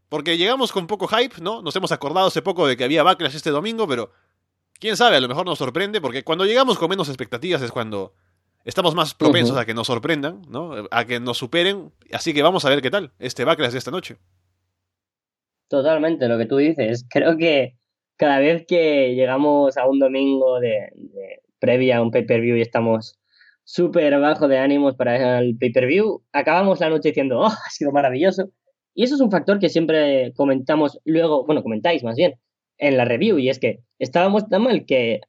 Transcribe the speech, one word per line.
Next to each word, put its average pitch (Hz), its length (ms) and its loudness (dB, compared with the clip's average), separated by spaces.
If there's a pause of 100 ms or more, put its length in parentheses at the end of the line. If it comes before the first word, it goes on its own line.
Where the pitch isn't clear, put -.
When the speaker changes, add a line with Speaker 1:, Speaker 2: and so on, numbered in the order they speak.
Speaker 1:
porque 165 300 -4
llegamos 233 320 -2
con 180 160 -6
poco 185 220 -6
hype, 233 340 -4
¿no? 220 200 -8
Nos 151 120 -8
hemos 185 160 -4
acordado 165 380 0
hace 160 140 -4
poco 170 260 -2
de 127 80 0
que 123 80 -4
había 147 180 2
Backlash 160 320 0
este 156 160 -6
domingo, 208 380 -4
pero 117 240 -4 (680)
quién 208 180 -6
sabe, 226 200 4
a 135 40 4
lo 127 60 0
mejor 151 200 -4
nos 165 120 -4
sorprende, 180 420 -4
porque 131 220 -6
cuando 165 220 -2
llegamos 233 340 2
con 165 120 -2
menos 185 180 -4
expectativas 135 520 -6
es 117 120 -6
cuando 104 420 -8 (500)
estamos 165 300 0
más 160 200 -2
propensos 143 380 2
Speaker 2:
Ujú. 135 80 -2
Speaker 1:
a 113 40 -2
que 110 100 -6
nos 113 140 -6
sorprendan, 147 600 -4
¿no? 127 440 -12
A 117 140 0
que 120 120 -4
nos 120 200 -6
superen, 170 520 -4 (220)
así - 200 -4
que 143 100 2
vamos 175 220 4
a 135 60 2
ver 143 120 2
qué 127 80 -2
tal 185 280 -4
este 123 260 -8
Backlash 147 280 0
de 131 60 -6
esta 123 120 -10
noche. 175 260 -10 (1500)
Speaker 2:
Totalmente, 151 580 0
lo 117 100 0
que 113 100 -2
tú 139 100 -2
dices. 135 520 0
Creo 160 280 0
que 147 400 0 (400)
cada 139 240 2
vez 165 260 2
que 147 480 2
llegamos 139 600 2
a 127 120 2
un 139 120 2
domingo 135 580 2
de, 110 360 -2
de - 480 -18 (180)
previa 127 380 2
a 117 40 4
un 113 80 0
pay-per-view 117 460 2
y 117 40 2
estamos 113 600 -2 (420)
súper 151 560 2
bajo 147 300 2
de 135 100 4
ánimos 139 380 2
para 123 420 0
el 123 180 0
pay-per-view, 135 760 0
acabamos 175 480 2
la 160 100 0
noche 156 200 0
diciendo, 135 280 0
"Oh, 214 80 4
ha - 240 -4
sido 143 220 -4
maravilloso". 151 580 0 (420)
Y 208 120 -2
eso 262 100 0
es 277 60 2
un 233 100 2
factor 196 300 0
que 175 80 2
siempre 147 680 2
comentamos 139 680 0
luego, 156 420 0
bueno, 147 160 0
comentáis 123 400 -2
más 117 140 -6
bien, 151 180 2 (420)
en 139 200 2
la 123 80 2
review, 147 340 0
y 127 100 0
es 131 120 -2
que 113 240 -4 (160)
estábamos 196 480 0
tan 202 160 0
mal 220 200 0
que 120 440 0